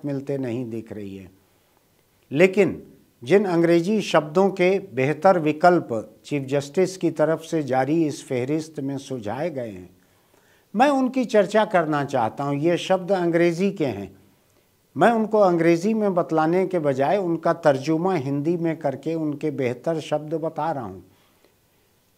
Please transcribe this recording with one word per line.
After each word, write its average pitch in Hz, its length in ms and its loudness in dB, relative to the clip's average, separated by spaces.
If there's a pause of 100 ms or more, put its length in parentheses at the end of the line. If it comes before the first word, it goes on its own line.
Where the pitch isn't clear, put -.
मिलते 139 320 -4
नहीं 127 320 -6
दिख 113 240 -10
रही 98 220 -12
है। 95 160 -18 (1000)
लेकिन 175 500 4 (400)
जिन 185 240 4
अंग्रेजी 170 580 2
शब्दों 160 480 2
के 180 180 2 (240)
बेहतर 151 460 4
विकल्प 156 500 4 (360)
चीफ 139 240 -4
जस्टिस 143 480 -2
की 170 140 -2
तरफ 160 300 0
से 160 220 -4
जारी 131 420 0
इस 143 220 -6
फहरिस्त 147 520 -4
में 139 200 -6
सुझाए 131 500 -8
गए 127 200 -8
हैं, 92 200 -16 (840)
मैं 247 180 4
उनकी 262 340 0
चर्चा 208 420 2
करना 156 380 0
चाहता 120 380 -2
हूँ। 143 140 -2
ये 165 220 2
शब्द 185 340 -2
अंग्रेजी 170 580 2
के 165 140 -4
हैं, 101 260 -6 (840)
मैं 175 160 4
उनको 214 280 2
अंग्रेजी 170 540 4
में 208 200 0
बतलाने 170 540 2
के 185 120 -2
बजाय 143 380 0
उनका 170 380 -2
तर्जुमा 160 600 2
हिंदी 143 420 -2
में 165 200 -2
करके 143 380 -4
उनके 151 360 -4
बेहतर 139 480 -2
शब्द 151 360 -6
बता 160 360 -4
रहा 139 120 -6
हूँ। 95 200 -12 (1160)